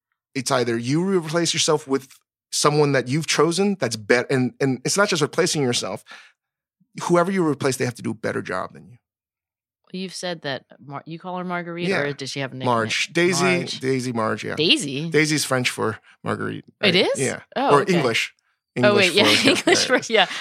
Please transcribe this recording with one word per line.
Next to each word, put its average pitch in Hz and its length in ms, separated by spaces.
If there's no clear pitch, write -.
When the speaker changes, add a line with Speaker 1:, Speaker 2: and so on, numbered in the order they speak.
Speaker 1:
it's 131 160
either 120 260
you 135 260
replace 170 480
yourself 151 360
with 135 200
someone 147 400
that 127 160
you've 147 180
chosen 175 540
that's 113 160
bet-, 120 340
and, 127 300
and 131 240
it's 151 120
not 202 120
just 165 120
replacing 156 420
yourself. 117 420
Whoever 175 300
you 190 140
replace, 139 300
they 131 80
have 123 120
to - 60
do 117 100
a - 20
better 110 280
job 92 300
than - 140
you. 123 120
Speaker 2:
You've 185 220
said 175 280
that 139 220
Mar-, 139 220
you 165 120
call 180 200
her 180 60
Marguerite, 175 440
Speaker 1:
Yeah. 185 140
Speaker 2:
or 143 100
does 139 180
she - 100
have 135 120
a - 20
nickname? 131 120
Speaker 1:
Marge. 113 460
Daisy, 170 320
Speaker 2:
Marge. 180 360
Speaker 1:
Daisy 131 320
Marge, 110 320
yeah. 104 100
Speaker 2:
Daisy? 160 560
Speaker 1:
Daisy's 151 340
French 127 260
for 107 280
Marguerite, 107 460
Speaker 2:
It - 160
Speaker 1:
right? 185 100
Speaker 2:
is? 320 260
Speaker 1:
Yeah. - 200
Speaker 2:
Oh, 247 220
Speaker 1:
Or - 40
Speaker 2:
okay. 190 140
Speaker 1:
English. 120 360
Speaker 2:
Oh, 208 140
wait, 190 220
Speaker 1:
English - 280
Speaker 2:
yeah, 269 100
<laughs> - 0
Speaker 1:
for, - 160
Speaker 2:
English 262 400
Speaker 1:
yeah, 202 160
Speaker 2:
for, - 140